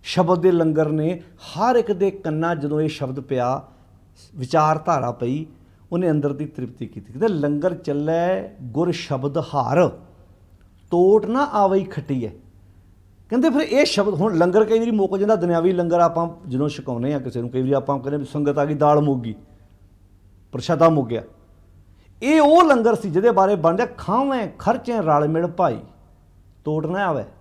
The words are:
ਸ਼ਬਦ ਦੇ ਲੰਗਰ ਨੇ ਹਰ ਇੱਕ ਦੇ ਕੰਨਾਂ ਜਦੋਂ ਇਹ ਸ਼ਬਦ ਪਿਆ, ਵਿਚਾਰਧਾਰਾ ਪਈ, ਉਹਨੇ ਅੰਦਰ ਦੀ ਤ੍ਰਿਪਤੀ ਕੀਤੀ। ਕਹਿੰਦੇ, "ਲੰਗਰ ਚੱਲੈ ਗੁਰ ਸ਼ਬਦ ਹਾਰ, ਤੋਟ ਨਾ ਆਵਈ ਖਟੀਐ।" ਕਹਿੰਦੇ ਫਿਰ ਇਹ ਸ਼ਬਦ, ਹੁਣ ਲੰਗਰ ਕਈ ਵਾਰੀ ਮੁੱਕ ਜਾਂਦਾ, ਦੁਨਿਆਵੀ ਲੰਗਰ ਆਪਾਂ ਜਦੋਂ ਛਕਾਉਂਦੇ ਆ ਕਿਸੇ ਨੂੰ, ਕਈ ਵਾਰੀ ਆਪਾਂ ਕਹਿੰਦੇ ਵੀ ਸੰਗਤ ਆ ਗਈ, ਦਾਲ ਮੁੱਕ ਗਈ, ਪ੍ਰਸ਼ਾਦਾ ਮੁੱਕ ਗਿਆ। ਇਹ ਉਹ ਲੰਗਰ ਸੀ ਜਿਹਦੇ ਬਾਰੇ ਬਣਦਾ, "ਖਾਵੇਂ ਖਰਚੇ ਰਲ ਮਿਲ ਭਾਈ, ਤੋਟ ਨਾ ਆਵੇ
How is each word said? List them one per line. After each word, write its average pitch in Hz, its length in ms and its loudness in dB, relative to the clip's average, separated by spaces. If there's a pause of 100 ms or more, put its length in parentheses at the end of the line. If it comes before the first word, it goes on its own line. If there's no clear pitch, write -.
ਸ਼ਬਦ 175 360 0
ਦੇ 180 120 4
ਲੰਗਰ 160 380 2
ਨੇ 156 320 -2 (160)
ਹਰ 214 380 -2
ਇੱਕ 220 160 0
ਦੇ 190 200 0
ਕੰਨਾਂ 165 440 -4
ਜਦੋਂ 151 260 -4
ਇਹ 156 80 -2
ਸ਼ਬਦ 135 300 -8
ਪਿਆ, 131 440 -4 (720)
ਵਿਚਾਰਧਾਰਾ 151 760 0
ਪਈ, 127 340 -6 (460)
ਉਹਨੇ 175 200 0
ਅੰਦਰ 147 220 0
ਦੀ 147 120 -8
ਤ੍ਰਿਪਤੀ 123 420 -12
ਕੀਤੀ। - 260 -18
ਕਹਿੰਦੇ, 151 140 -2
"ਲੰਗਰ 147 460 -2
ਚੱਲੈ 170 760 -4 (140)
ਗੁਰ 139 280 -2
ਸ਼ਬਦ 143 460 -6
ਹਾਰ, 147 500 0 (1040)
ਤੋਟ 190 340 4
ਨਾ 240 180 -2
ਆਵਈ 196 400 2
ਖਟੀਐ।" 131 460 -6 (1000)
ਕਹਿੰਦੇ 254 200 2
ਫਿਰ 277 120 2
ਇਹ 285 240 2
ਸ਼ਬਦ, 202 280 0
ਹੁਣ 180 240 0
ਲੰਗਰ 180 280 4
ਕਈ 220 140 2
ਵਾਰੀ 233 120 -2
ਮੁੱਕ 196 260 0
ਜਾਂਦਾ, 208 180 2
ਦੁਨਿਆਵੀ 175 360 0
ਲੰਗਰ 175 280 0
ਆਪਾਂ 170 500 -2
ਜਦੋਂ 135 200 -2
ਛਕਾਉਂਦੇ 131 440 -6
ਆ 143 60 -4
ਕਿਸੇ 123 220 -8
ਨੂੰ, 120 80 -6
ਕਈ 127 120 -4
ਵਾਰੀ 131 100 0
ਆਪਾਂ 139 280 0
ਕਹਿੰਦੇ 139 180 -6
ਵੀ 143 80 -6
ਸੰਗਤ 143 320 -2
ਆ 147 80 2
ਗਈ, 151 80 -4
ਦਾਲ 147 280 4
ਮੁੱਕ 139 200 0
ਗਈ, 113 140 -8 (1160)
ਪ੍ਰਸ਼ਾਦਾ 160 380 2
ਮੁੱਕ 147 180 2
ਗਿਆ। 113 160 -4 (1000)
ਇਹ 302 180 4
ਉਹ 311 220 8
ਲੰਗਰ 240 320 4
ਸੀ - 140 -6
ਜਿਹਦੇ 190 220 2
ਬਾਰੇ 196 240 4
ਬਣਦਾ, 175 300 2
"ਖਾਵੇਂ 240 640 -4 (100)
ਖਰਚੇ 240 380 -2
ਰਲ 151 300 2
ਮਿਲ 160 200 0
ਭਾਈ, 170 320 -2 (840)
ਤੋਟ 156 200 -4
ਨਾ 175 140 -4
ਆਵੇ 165 240 -2 (180)